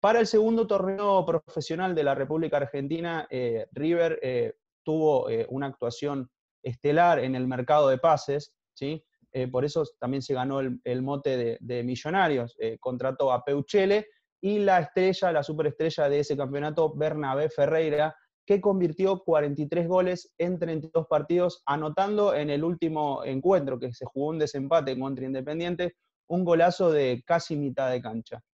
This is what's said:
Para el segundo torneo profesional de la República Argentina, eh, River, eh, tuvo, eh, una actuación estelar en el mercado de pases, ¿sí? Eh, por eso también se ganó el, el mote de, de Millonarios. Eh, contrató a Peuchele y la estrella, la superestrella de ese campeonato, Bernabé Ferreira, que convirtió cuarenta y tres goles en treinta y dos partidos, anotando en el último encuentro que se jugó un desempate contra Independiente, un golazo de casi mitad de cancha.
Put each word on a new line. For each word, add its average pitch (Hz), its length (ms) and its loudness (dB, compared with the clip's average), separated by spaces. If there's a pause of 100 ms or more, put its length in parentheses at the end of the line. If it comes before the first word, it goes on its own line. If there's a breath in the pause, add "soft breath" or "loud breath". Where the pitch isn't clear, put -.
Para 220 180 4
el 233 80 4
segundo 220 400 4
torneo 196 600 2
profesional 165 680 -2
de 156 80 0
la 139 120 2
República 151 420 -2
Argentina, 151 720 -4
eh, 117 440 -4
River, 165 500 0
eh, 120 320 0 (280)
tuvo, 156 460 2
eh, 113 220 0
una 135 160 -6
actuación 131 640 -6 (320)
estelar 151 560 2
en 131 160 -2
el 127 120 -2
mercado 127 440 2
de 131 80 2
pases, 147 580 0 (160)
¿sí? 151 320 -8 (260)
Eh, 127 160 -4
por 127 200 -2
eso 151 180 0 (160)
también 131 220 -2
se 139 100 -4
ganó 135 280 -2
el, 127 240 -4
el 127 180 -2
mote 139 340 -2
de, 117 240 -2
de 120 240 -6
Millonarios. 139 760 0
Eh, 113 220 -4
contrató 131 500 -2
a 127 140 0
Peuchele 196 640 0 (320 soft breath)
y 202 180 0
la 190 220 4
estrella, 185 500 0
la 151 140 2
superestrella 156 640 0
de 143 100 2
ese 147 180 0
campeonato, 147 600 -2
Bernabé 151 520 -2
Ferreira, 151 680 2 (280 soft breath)
que 202 160 2
convirtió 190 600 0
cuarenta 147 400 0
y 147 60 -4
tres 170 180 0
goles 180 500 0
en 175 220 -2
treinta 160 300 -4
y - 40 -18
dos 160 140 0
partidos, 170 580 0
anotando 190 680 0
en 147 160 -2
el 147 140 0
último 156 580 -2
encuentro 135 560 0
que 127 140 -8
se 123 120 -12
jugó 139 260 -6
un 160 100 -4
desempate 139 580 0
contra 131 260 -6
Independiente, 165 720 -4 (320)
un 180 180 -2
golazo 170 460 4
de 131 340 2
casi 170 300 -2
mitad 139 340 -2
de 123 140 -2
cancha. 113 400 -10 (120)